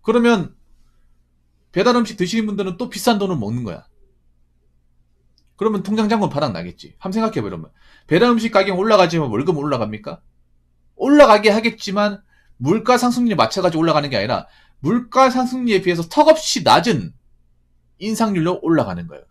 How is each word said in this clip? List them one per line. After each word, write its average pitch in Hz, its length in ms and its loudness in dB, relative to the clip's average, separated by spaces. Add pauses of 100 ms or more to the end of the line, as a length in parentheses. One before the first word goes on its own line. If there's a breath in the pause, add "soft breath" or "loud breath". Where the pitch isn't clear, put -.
그러면 233 540 0 (1160)
배달 233 240 2
음식 226 180 -2
드시는 214 300 -2
분들은 202 320 -6
또 247 120 -8
비싼 220 300 -2
돈을 185 160 -2
먹는 117 300 -6
거야. 82 200 -12 (1700)
그러면 208 260 -2
통장 214 240 -2
잔고는 202 260 0
바닥 143 200 -4
나겠지. 87 440 -14
한번 185 140 -10
생각해봐, 220 340 -4
여러분. 82 240 -12 (380 soft breath)
배달 208 220 4
음식 226 220 0
가격 190 280 2
올라가지만 175 500 2
월급은 143 320 -2
올라갑니까? 120 600 -6 (760)
올라가게 226 540 6
하겠지만 208 760 -2 (320)
물가 214 420 0
상승률에 240 380 0
맞춰가지고 160 460 0
올라가는 151 280 0
게 127 80 -6
아니라 104 300 -4 (320 soft breath)
물가 240 500 0
상승률에 247 520 -2
비해서 170 220 -2
턱없이 302 600 2
낮은 160 500 2 (840)
인상률로 196 640 -2
올라가는 101 460 0
거예요. 71 240 -20